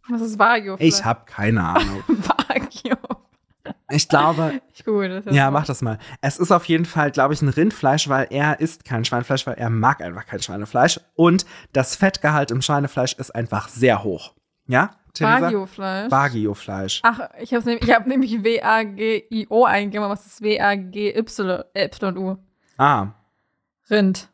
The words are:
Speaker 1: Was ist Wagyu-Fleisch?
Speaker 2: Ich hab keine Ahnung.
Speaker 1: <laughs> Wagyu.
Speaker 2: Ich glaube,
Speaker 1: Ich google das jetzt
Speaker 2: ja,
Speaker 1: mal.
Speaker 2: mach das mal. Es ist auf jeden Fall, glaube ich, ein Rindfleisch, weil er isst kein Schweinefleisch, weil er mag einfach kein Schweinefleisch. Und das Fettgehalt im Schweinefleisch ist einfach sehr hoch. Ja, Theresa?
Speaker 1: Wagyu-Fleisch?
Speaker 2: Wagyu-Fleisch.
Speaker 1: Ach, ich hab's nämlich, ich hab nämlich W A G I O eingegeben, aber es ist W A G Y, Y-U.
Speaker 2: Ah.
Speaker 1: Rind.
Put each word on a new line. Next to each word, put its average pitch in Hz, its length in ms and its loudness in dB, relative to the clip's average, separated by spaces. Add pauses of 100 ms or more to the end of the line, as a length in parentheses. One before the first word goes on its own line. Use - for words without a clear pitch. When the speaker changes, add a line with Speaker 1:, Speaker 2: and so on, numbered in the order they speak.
Speaker 1:
Was 240 120 -4
ist 220 180 -6
Wagyu-Fleisch? 202 500 2
Speaker 2:
Ich - 160 2
hab 113 220 -2
keine 107 380 0
Ahnung. 98 400 0
Speaker 1:
<laughs> - 40 -4
Wagyu. 247 840 -2 (960)
Speaker 2:
Ich 143 180 0
glaube, 160 520 2 (120)
Speaker 1:
Ich - 120 -20
google 202 260 -2
das 190 160 -10
jetzt 202 80 0
Speaker 2:
ja, 139 160 4
Speaker 1:
mal. 143 100 0
Speaker 2:
mach 151 60 -6
das - 160 -4
mal. 110 160 -4 (240)
Es 139 160 -2
ist 165 120 2
auf 175 140 4
jeden 165 220 2
Fall, 151 240 0
glaube 139 240 2
ich, - 80 -2
ein 147 80 2
Rindfleisch, 151 580 2
weil 135 220 0
er 143 300 0
isst - 240 -2
kein 117 200 -4
Schweinefleisch, 127 420 -2
weil 123 80 -6
er 117 160 -6
mag 117 300 2
einfach 90 260 -12
kein 98 140 -10
Schweinefleisch. 107 600 0 (140)
Und 170 300 4 (280)
das 131 240 2
Fettgehalt 151 540 0
im 127 120 0
Schweinefleisch 143 520 0
ist - 200 -10
einfach 113 340 -4
sehr 113 340 2
hoch. 95 300 -6 (340)
Ja, 131 300 2 (160)
Theresa? 233 340 2
Speaker 1:
Wagyu-Fleisch? 196 640 -4
Speaker 2:
Wagyu-Fleisch. 107 920 -2
Speaker 1:
Ach, 226 160 2 (200)
ich 233 120 -8
hab's 240 140 -2
nämlich, 233 200 -2
ich 240 80 6
hab 226 120 2
nämlich 254 360 0
W 226 200 0
A 220 220 2
G 208 460 -4
I 220 200 -4
O 226 160 6
eingegeben, 208 380 0
aber 202 100 -4
es 202 100 -12
ist - 160 -16
W 214 200 0
A 202 140 2
G 196 400 -4
Y, 202 500 -4 (120)
Y-U. 190 600 -4 (420)
Speaker 2:
Ah. 131 300 2 (840)
Speaker 1:
Rind. 202 440 2